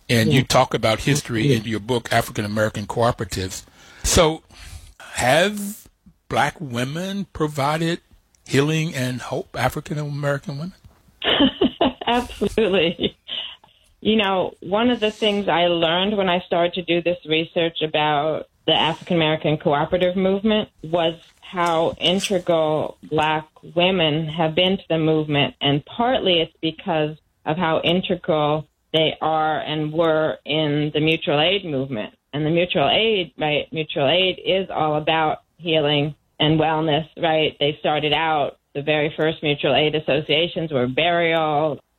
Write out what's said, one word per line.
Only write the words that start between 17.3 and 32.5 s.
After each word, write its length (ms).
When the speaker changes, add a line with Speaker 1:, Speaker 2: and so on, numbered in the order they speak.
Speaker 2:
about 680
the 80
African 420
American 420
cooperative 600
movement 520
was 320
how 560
integral 1040
Black 460
women 540
have 260
been 240
to 100
the 120
movement. 600
And 240
partly 580
it's 200
because 560
of 140
how 240
integral 840
they 260
are 400
and 320
were 540
in 480
the 60
mutual 420
aid 240
movement. 480
And 140
the 60